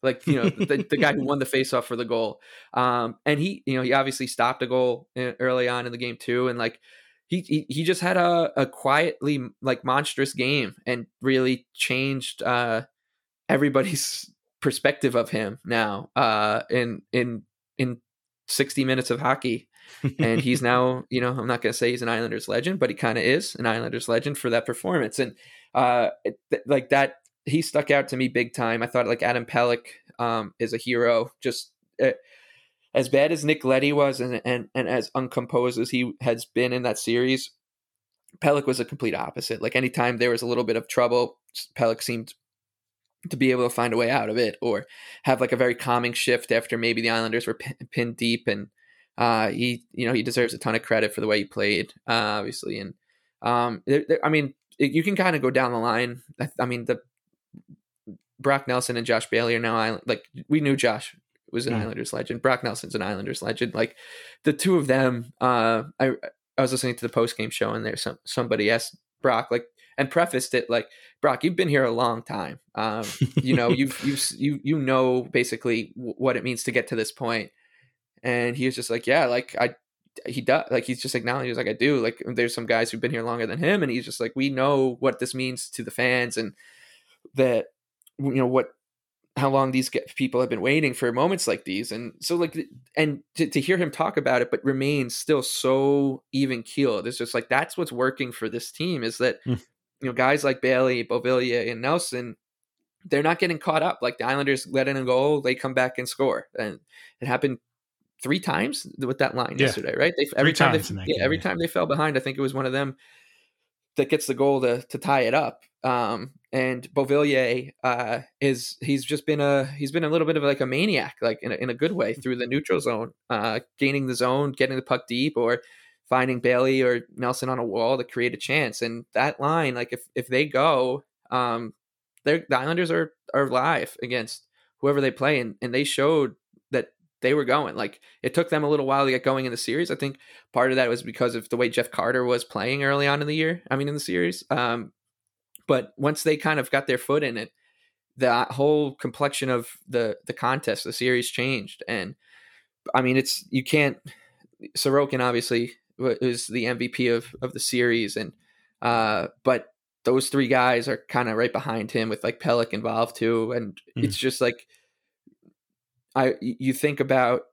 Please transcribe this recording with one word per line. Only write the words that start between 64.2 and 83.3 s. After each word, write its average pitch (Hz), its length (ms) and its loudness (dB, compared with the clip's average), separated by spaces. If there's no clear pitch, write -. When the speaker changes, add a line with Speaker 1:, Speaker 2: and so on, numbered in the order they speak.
Speaker 1:
the 151 80 4
two 180 260 2
of 143 100 0
them, 127 520 2
uh, 113 440 2
I, 131 120 4
I 135 40 4
was 127 120 2
listening 127 240 -2
to 120 100 -6
the - 60 -4
post-game 117 360 0
show 107 220 -2
and 110 140 -6
there's 110 160 -4
some, - 240 -6
somebody 113 440 0
asked - 280 0
Brock, 120 300 0
like, 120 140 -2
and 135 140 0
prefaced 170 420 0
it, 123 160 0
like, 117 200 -2
"Brock, 135 240 2
you've 175 100 2
been 180 140 0
here 139 160 4
a 117 60 2
long 117 300 0
time. - 380 -8
Um, 110 300 -2
you 131 140 2
know, 120 140 4
Speaker 2:
<laughs> - 0 -
Speaker 1:
you've, 131 340 0
you've, 139 140 0
s-, - 200 -4
you, 139 240 0
you 151 160 0
know, 131 460 2
basically 117 720 -2
w-, 127 220 -8
what 127 180 2
it 110 80 -4
means 120 220 -4
to 127 60 -2
get 117 160 0
to 120 100 -4
this 110 160 -2
point." 113 380 -4
And 120 360 0
he 127 80 -2
was 127 100 0
just 120 140 -8
like, 117 180 -2
"Yeah, 139 200 4
like, 123 300 -2
I," 120 180 0
he 127 140 -6
does, 127 280 2
like, 120 140 0
he's 123 180 -6
just 131 140 -6
acknowledged, 123 300 -2
he 123 60 -4
was 117 60 -4
like, 110 120 -2
"I 110 40 -2
do." 131 280 2
Like, 117 240 -2
there's 120 280 0
some 117 120 -6
guys 117 260 2
who've 117 80 -6
been 120 120 -2
here 117 120 -4
longer 117 240 -2